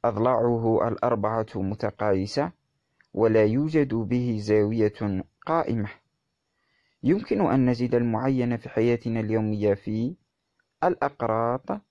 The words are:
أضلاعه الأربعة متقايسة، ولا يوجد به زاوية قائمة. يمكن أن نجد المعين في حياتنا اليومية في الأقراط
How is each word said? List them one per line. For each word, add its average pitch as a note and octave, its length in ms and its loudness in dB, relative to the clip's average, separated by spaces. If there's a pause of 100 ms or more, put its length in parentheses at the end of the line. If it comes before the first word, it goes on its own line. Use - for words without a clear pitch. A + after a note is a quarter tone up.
أضلاعه A2+ 800 2
الأربعة A2 680 -2
متقايسة، G2+ 960 -2 (640)
ولا A2 320 4
يوجد C#3+ 480 0
به A#2 460 -2
زاوية G#2 840 0 (220)
قائمة. A#2 440 -2 (1120)
يمكن G3 380 0
أن B2+ 240 2
نجد B2 300 0
المعين A#2+ 640 0
في - 120 -10
حياتنا A2+ 500 0
اليومية G#2+ 540 0
في A2 420 -4 (680)
الأقراط B2+ 1080 -2